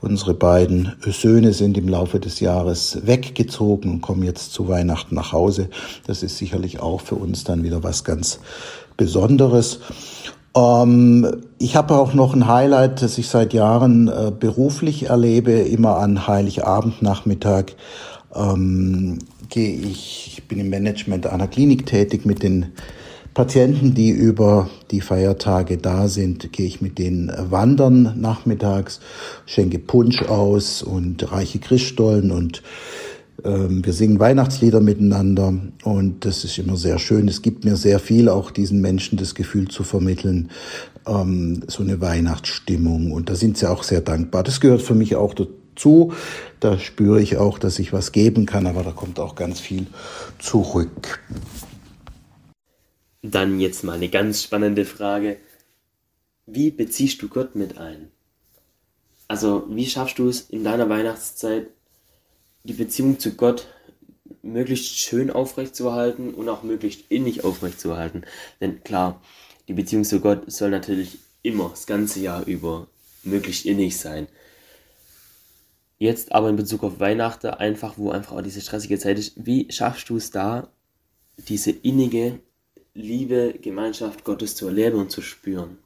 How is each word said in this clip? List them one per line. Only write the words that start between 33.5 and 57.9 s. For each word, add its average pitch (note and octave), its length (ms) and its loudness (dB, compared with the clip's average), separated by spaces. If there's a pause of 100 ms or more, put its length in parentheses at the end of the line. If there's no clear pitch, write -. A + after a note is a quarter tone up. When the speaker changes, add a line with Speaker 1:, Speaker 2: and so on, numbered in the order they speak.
Speaker 1:
wir F#2 80 0
singen G#2 260 4
Weihnachtslieder A#2 600 6
miteinander G2 760 4 (300)
und G2 400 0
das F#2+ 180 -2
ist - 160 -8
immer F#2 180 -2
sehr F2 220 0
schön. G#2 300 2
Es E2+ 140 -2
gibt A2 220 -2
mir G#2 120 4
sehr G2 240 4
viel, A#2 280 6
auch G2 220 0
diesen G2+ 300 0
Menschen F#2+ 360 0
das F#2+ 200 -6
Gefühl F#2+ 320 -2
zu - 160 -8
vermitteln, F2+ 680 0 (560)
ähm, F2+ 640 -2
so - 160 -6
eine F#2 160 -2
Weihnachtsstimmung E2+ 1120 -2
und E2+ 180 -6
da F#2 60 -4
sind A2 200 0
sie F2 140 0
auch F2+ 140 -4
sehr F2+ 160 0
dankbar. E2 420 -2
Das C3 180 -4
gehört B2+ 220 6
für A#2 140 2
mich G#2+ 180 2
auch G2+ 200 0
dazu. - 800 4 (460)
Da G2+ 220 2
spüre G#2 420 2
ich G2+ 140 0
auch, G2+ 240 0
dass F#2+ 180 -2
ich - 140 -4
was G2 180 -4
geben A2 360 4
kann, G2+ 200 -2
aber F2 160 -4
da F2 80 -8
kommt F2 300 -12
auch E2 160 -10
ganz F2 240 -8
viel F#2+ 260 -8 (540)
zurück. - 800 -2 (2000)
Speaker 2:
Dann G2 380 0
jetzt F#2 240 -4
mal E2+ 120 -6
eine F2 120 -6
ganz G2+ 340 -2
spannende G#2 420 0
Frage. G2+ 520 -6 (1120)
Wie C#3 240 -2
beziehst C3+ 520 -4
du G#2 60 -12
Gott B2+ 260 -6
mit F#2+ 240 -8
ein? D#2 300 -18 (1160)